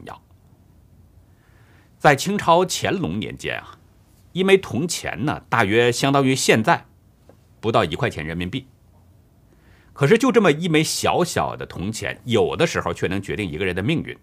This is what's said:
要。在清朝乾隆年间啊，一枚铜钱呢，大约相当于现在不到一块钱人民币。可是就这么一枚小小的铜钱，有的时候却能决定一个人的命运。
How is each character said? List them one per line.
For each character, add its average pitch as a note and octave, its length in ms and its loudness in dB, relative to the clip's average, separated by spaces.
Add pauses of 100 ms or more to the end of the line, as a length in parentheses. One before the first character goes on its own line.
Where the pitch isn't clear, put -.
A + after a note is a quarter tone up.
要。 - 160 -18 (1800)
在 D3+ 180 4
清 G3 220 -4
朝 F3 320 2
乾 - 240 -4
隆 A2 260 -4
年 B1 160 -8
间 B1 220 -8
啊， - 220 -18 (540)
一 F3+ 100 -2
枚 F#3+ 160 4
铜 D#3 280 -4
钱 - 380 -6
呢， F2 240 -4
大 A2+ 160 4
约 A#2 260 4
相 C#3 220 0
当 C#3 100 4
于 C3 120 2
现 C3 280 4
在 E3+ 220 2 (760)
不 A2+ 120 -2
到 A2+ 120 4
一 D#2+ 120 -4
块 G#2+ 160 -2
钱 D2+ 120 -10
人 E2 140 -8
民 F2 100 -4
币。 - 200 -8 (1200)
可 - 140 0
是 G#3 140 6
就 C4 120 2
这 A3+ 80 6
么 F#3+ 120 4
一 D#3+ 180 0
枚 D#3 140 4
小 C3+ 400 0
小 C#2+ 340 -4
的 C2 80 -10
铜 F2+ 260 -8
钱， D#2 340 -8
有 F#2+ 300 2
的 D#3 120 0
时 G#2 120 -2
候 F2 140 -4
却 - 140 -4
能 F#2 120 -4
决 E2 160 -8
定 G2 140 -4
一 D2 80 -8
个 F#2+ 80 -4
人 F2+ 100 -2
的 F#2 60 -4
命 A#2+ 220 -2
运。 A#1+ 200 -12